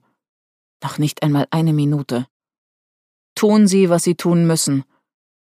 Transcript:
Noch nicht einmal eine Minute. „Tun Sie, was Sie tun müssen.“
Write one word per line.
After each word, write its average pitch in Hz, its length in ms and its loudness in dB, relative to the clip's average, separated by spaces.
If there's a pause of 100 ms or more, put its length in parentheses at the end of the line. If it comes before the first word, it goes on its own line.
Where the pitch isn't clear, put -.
(840)
Noch - 160 -12
nicht - 240 -4
einmal 147 280 0
eine 160 220 0
Minute. 143 540 -2 (1080)
„Tun 214 320 4
Sie, 190 200 2
was 170 140 2
Sie 175 140 -2
tun 170 300 0
müssen.“ 151 380 -2 (640)